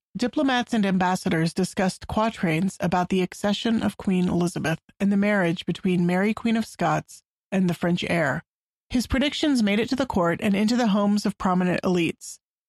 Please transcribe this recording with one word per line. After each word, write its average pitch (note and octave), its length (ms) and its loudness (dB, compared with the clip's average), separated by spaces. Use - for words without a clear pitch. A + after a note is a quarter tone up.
diplomats B3 580 0
and G#3+ 100 2
ambassadors F#3 680 0
discussed - 560 -2
quatrains F#3+ 720 0
about F3+ 300 0
the F#3 100 2
accession G#3 600 -2
of G#3 160 -2
Queen F3+ 320 0
Elizabeth E3+ 520 -2
and G3+ 140 2
the G3+ 40 2
marriage G3 500 0
between F3 380 0
Mary, F#3+ 300 2
Queen A3+ 220 0
of A3 100 -2
Scots, - 560 -4
and F#3+ 180 2
the E3+ 40 0
French F3 340 -2
heir. D#3+ 340 0
His B3 180 0
predictions C#4 560 0
made G3+ 160 2
it A#3 120 0
to C4 40 -4
the C4 100 0
court E3+ 380 0
and G3 140 2
into A3 200 2
the A#3 120 2
homes G#3 360 2
of G3+ 140 -2
prominent F3+ 440 0
elites. - 580 -2